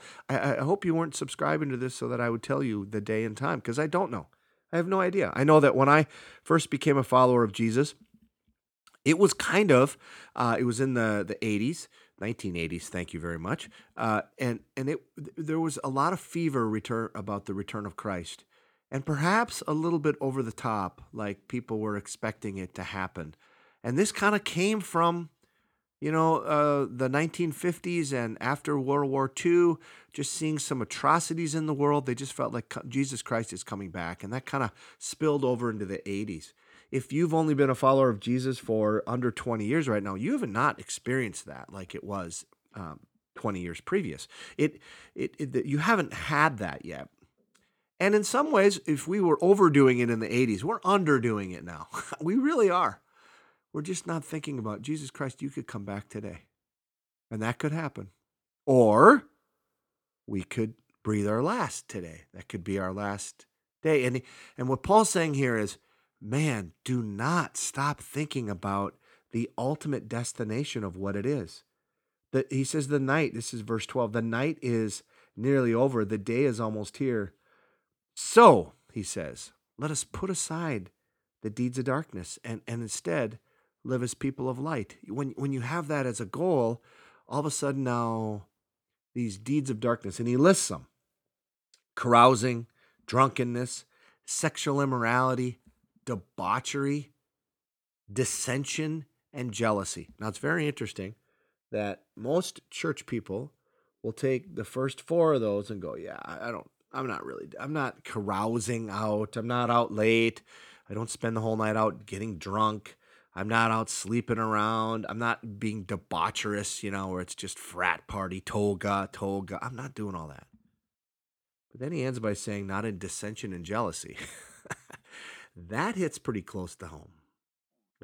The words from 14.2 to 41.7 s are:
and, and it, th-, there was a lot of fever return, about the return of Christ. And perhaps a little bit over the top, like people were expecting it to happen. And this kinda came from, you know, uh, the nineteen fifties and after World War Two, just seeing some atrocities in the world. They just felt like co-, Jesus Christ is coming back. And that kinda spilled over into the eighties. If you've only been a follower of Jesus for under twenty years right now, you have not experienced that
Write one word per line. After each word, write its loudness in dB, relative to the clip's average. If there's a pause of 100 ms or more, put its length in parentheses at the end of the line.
and, -2 (160)
and -4
it, -4 (160)
th-, -14
there -2
was -4
a -4
lot 2
of -4
fever 0
return, -2
about -6
the -6
return -8
of -12
Christ. -8 (480)
And -6
perhaps 0
a 0
little 0
bit 0
over -2
the -6
top, -4 (100)
like -8
people -6
were -2
expecting -8
it -10
to -8
happen. -8 (480)
And -2
this 2
kinda 2
came 0
from, 0 (720)
you -2
know, 4
uh, 2
the -2
nineteen 0
fifties -2
and -4
after -2
World 0
War 0
Two, 4 (320)
just -6
seeing -2
some -4
atrocities 0
in -2
the 0
world. 2
They -2
just -10
felt -4
like -6
co-, -10
Jesus -2
Christ -4
is -10
coming -8
back. -8
And -10
that -6
kinda -2 (280)
spilled 0
over 0
into -6
the -8
eighties. -6 (380)
If -4
you've 2
only 4
been 4
a 2
follower 6
of -2
Jesus -2
for 0
under -2
twenty -4
years 0
right 0
now, -6
you -2
have -4
not 0
experienced -6
that -16